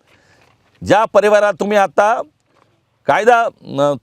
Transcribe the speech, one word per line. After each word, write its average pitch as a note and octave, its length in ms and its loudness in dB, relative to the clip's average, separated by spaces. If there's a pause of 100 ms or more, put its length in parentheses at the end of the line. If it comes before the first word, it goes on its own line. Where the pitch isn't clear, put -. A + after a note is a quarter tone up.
(840)
ज्या G3 200 2
परिवारात G#3 540 0
तुम्ही G#3 180 -4
आता G3+ 440 -2 (840)
कायदा, A3 380 2 (360)
अ, C#3+ 240 0